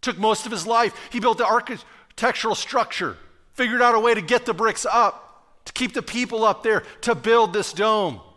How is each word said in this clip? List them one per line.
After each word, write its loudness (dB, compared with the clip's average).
Took -6
most 0
of -10
his -6
life. 2
He -4
built 2
the 0
architectural -2
structure, -4
figured -2
out 6
a 4
way 4
to 2
get 0
the -4
bricks -2
up, -2
to -16
keep -4
the -2
people -4
up 2
there, 2
to 2
build 4
this -2
dome. 0